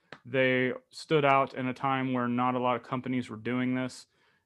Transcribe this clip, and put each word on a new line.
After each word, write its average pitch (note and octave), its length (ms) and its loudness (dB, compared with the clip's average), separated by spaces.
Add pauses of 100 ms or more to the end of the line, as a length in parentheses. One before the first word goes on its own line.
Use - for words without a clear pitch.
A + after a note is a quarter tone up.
(300)
They B2+ 420 2 (180)
stood D3+ 340 0
out C3+ 300 4
in B2+ 140 -4
a B2+ 60 -4
time C3 380 -2
where B2 160 0
not B2 260 0
a B2+ 40 -2
lot B2 180 0
of A#2 60 -6
companies B2+ 480 -4
were A2 60 -10
doing B2 380 -2
this, B2+ 320 -6 (400)